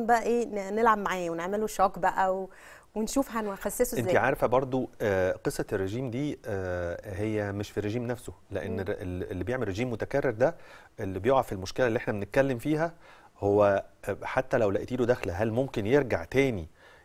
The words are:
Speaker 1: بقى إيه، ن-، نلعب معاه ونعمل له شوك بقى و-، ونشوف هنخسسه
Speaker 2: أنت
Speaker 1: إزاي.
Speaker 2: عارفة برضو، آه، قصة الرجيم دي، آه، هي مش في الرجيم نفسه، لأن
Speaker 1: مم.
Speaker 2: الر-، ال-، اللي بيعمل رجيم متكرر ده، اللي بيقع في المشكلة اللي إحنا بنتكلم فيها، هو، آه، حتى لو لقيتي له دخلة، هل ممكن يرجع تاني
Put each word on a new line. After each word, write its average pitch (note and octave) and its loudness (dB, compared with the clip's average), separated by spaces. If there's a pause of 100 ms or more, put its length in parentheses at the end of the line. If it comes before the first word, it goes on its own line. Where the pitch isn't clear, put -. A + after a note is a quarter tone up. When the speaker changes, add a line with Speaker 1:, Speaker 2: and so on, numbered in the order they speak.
Speaker 1:
بقى A3+ 6
إيه، A#3 2
ن-، G3+ -4
نلعب A3 6
معاه F3+ -2
ونعمل F3 -4
له G#3+ -2
شوك F#3+ 2
بقى F#3 2
و-، F#3+ -8 (460)
ونشوف A3 0
هنخسسه G#3+ -2
Speaker 2:
أنت A#2 0
Speaker 1:
إزاي. B2 4
Speaker 2:
عارفة B2+ 4
برضو، B2+ 0 (120)
آه، F#2+ 4
قصة - -4
الرجيم G#2+ -2
دي، C#3 -4
آه، F#2 -4
هي G#2 -2
مش G2+ -6
في - -6
الرجيم A2 -4
نفسه، A#2 -6 (180)
لأن F#2+ -6
Speaker 1:
مم. F#2 -4
Speaker 2:
الر-، F#2+ -4
ال-، F#2 -6
اللي F2+ -6
بيعمل A#2+ -2
رجيم A2 -2
متكرر C3 -2
ده، B2 2 (440)
اللي F#2+ -6
بيقع B2 4
في - -6
المشكلة G#2 -2
اللي A2+ 0
إحنا - -2
بنتكلم B2+ 0
فيها، D3+ 0 (460)
هو، G2+ 6 (220)
آه، G2 -4
حتى - 0
لو G#2+ 2
لقيتي G#2 -4
له B2 2
دخلة، A2 0
هل G#2+ 0
ممكن A#2+ -2
يرجع A#2 2
تاني A#2+ 0 (380)